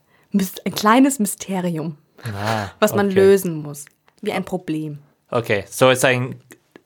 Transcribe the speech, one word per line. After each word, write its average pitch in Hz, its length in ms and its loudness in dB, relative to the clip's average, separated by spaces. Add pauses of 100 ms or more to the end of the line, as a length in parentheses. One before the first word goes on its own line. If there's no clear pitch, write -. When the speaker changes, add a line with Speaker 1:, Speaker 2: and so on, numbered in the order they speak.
(320)
Speaker 1:
Mys-, 190 320 -2
ein 175 100 -4
kleines 262 440 4
Mysterium, 175 800 -4 (280)
Speaker 2:
Ah, 104 440 -4 (120)
Speaker 1:
was 214 140 2
man 202 120 0
Speaker 2:
okay. 190 100 -2
Speaker 1:
lösen 190 460 4
muss, 147 220 -14 (380)
wie 208 100 -6
ein 185 120 -6
Problem. 156 540 -8 (320)
Speaker 2:
Okay, 110 380 -2
so 131 220 4
ist 123 140 2
ein 123 360 0 (460)